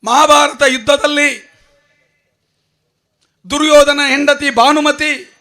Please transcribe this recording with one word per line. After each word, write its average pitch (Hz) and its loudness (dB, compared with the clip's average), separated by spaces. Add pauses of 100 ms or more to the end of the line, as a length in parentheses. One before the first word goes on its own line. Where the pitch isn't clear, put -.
ಮಹಾಭಾರತ 294 0
ಯುದ್ಧದಲ್ಲಿ 285 -2 (2000)
ದುರ್ಯೋಧನ 294 2
ಹೆಂಡತಿ 285 -2
ಭಾನುಮತಿ 294 -2